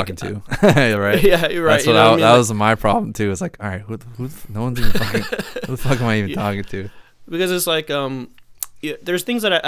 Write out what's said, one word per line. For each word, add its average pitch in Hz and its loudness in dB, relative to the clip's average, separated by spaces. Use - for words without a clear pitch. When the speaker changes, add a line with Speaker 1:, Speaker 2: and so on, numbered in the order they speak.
Speaker 1:
talking 90 -10
Speaker 2:
c-, - -10
Speaker 1:
to? 101 -10
<laughs> 135 4
Right? 101 0
Speaker 2:
<laughs> 196 6
Yeah, 165 2
you're 170 -4
right, 156 4
Speaker 1:
That's 143 0
Speaker 2:
you 120 4
Speaker 1:
what 110 6
Speaker 2:
know 110 6
what 110 6
Speaker 1:
I, - 6
Speaker 2:
I - 6
mean? 107 2
Speaker 1:
that 110 4
Speaker 2:
Like 123 8
Speaker 1:
was 113 0
my 107 2
problem 107 -2
too. 104 -4
It's 92 -6
like, 90 -8
"All 104 -8
right, 95 -8
who 107 -12
the, - -16
who 127 -10
the, - -16
no 107 -6
one's 123 -4
even 120 10
fucking, - 0
Speaker 2:
<laughs> - -10
Speaker 1:
who 131 -6
the 127 -6
fuck 135 0
am 123 -2
I 110 0
even 101 -4
Speaker 2:
Yeah. - -6
Speaker 1:
talking 101 -4
to?" 98 -10
Speaker 2:
Because 180 -4
it's 180 -4
like, 160 -4
um, 135 -6
yeah, 151 -8
there's 175 -4
things 240 -4
that 202 -2
I, 170 0